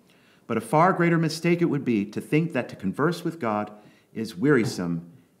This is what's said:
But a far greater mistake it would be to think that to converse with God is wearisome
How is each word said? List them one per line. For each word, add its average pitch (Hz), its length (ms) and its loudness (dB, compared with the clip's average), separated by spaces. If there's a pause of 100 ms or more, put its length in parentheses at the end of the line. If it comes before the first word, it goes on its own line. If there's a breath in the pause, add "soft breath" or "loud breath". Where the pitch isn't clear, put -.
(460 soft breath)
But 117 120 -2
a 107 40 0
far 170 320 4
greater 170 240 2
mistake 165 440 0
it 170 40 4
would 143 180 -2
be 107 220 2
to - 160 -8
think 156 320 0
that 120 160 -4
to - 60 -16
converse 135 480 -2
with 165 160 -6
God 107 320 -2 (420 loud breath)
is 107 240 -8
wearisome 92 760 0 (280 loud breath)